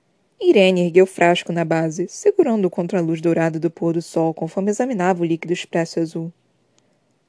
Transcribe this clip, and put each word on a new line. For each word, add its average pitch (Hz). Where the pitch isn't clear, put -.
Irene 190
ergueu 175
o -
frasco 175
na 170
base, 165
segurando-o 226
contra 175
a 170
luz 165
dourada 165
do 165
pôr 170
do 165
sol 160
conforme 190
examinava 190
o 170
líquido 165
expresso 170
azul. 165